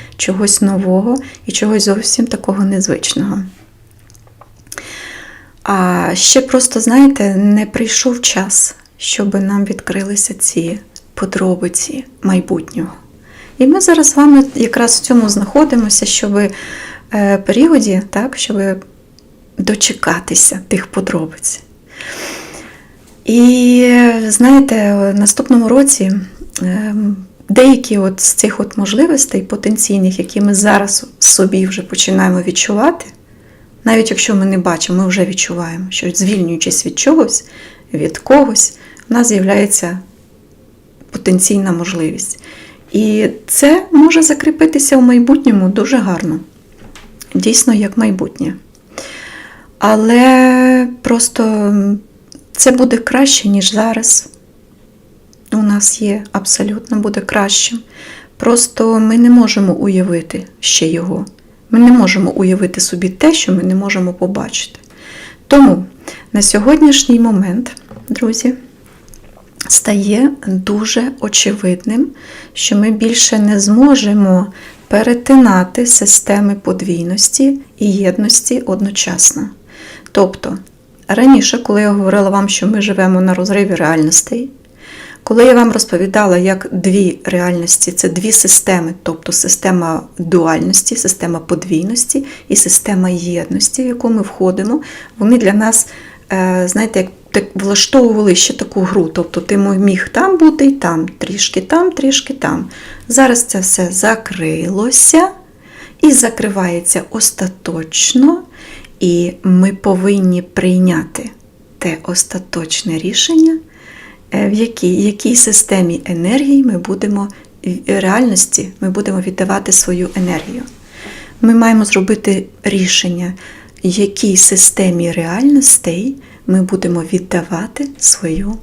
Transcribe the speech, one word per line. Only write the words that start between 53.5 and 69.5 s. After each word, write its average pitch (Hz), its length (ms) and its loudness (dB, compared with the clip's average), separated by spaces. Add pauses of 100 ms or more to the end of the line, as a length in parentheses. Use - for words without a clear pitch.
зараз. 220 560 -2 (1200)
У 214 100 0
нас 208 400 0
є, 208 300 -2
абсолютно 208 640 -4
буде 214 240 -2
кращим. 202 580 -2 (580)
Просто 226 640 0
ми 220 180 2
не 240 120 6
можемо 214 420 4
уявити 185 720 -2 (140)
ще - 260 0
його. 170 400 -4 (440)
Ми 226 80 4
не 240 140 8
можемо 196 380 4
уявити 185 500 0
собі 180 280 -4
те, 294 240 2
що 320 200 -2
ми 185 100 0
не 185 120 0
можемо 190 400 -2
побачити. - 640 -6 (640)
Тому 262 380 6 (480)
на 208 100 0
сьогоднішній 269 800 4
момент, 208 520 0 (360)
друзі, 233 460 -2 (1120)